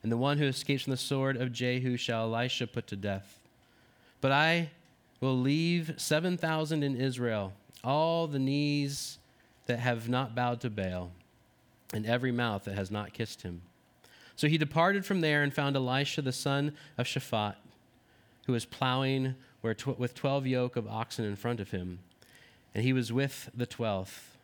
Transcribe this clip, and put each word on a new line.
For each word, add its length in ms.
And 80
the 60
one 200
who 80
escapes 380
from 80
the 60
sword 400
of 140
Jehu 460
shall 360
Elisha 340
put 200
to 80
death. 440
But 100
I 400
will 200
leave 580
seven 400
thousand 460
in 120
Israel, 580
all 440
the 120
knees 760
that 140
have 300
not 260
bowed 260
to 80
Baal, 420
and 120
every 280
mouth 320
that 100
has 160
not 220
kissed 300
him." 180
So 120
he 100
departed 480
from 160
there 200
and 120
found 240
Elisha 440
the 120
son 420
of 100
Shaphat, 480
who 80
was 120
plowing 680
where 120
tw-, 240
with 160
twelve 320
yoke 300
of 120
oxen 360
in 140
front 240
of 100
him, 280
and 80
he 80
was 220
with 420
the 100
twelfth. 800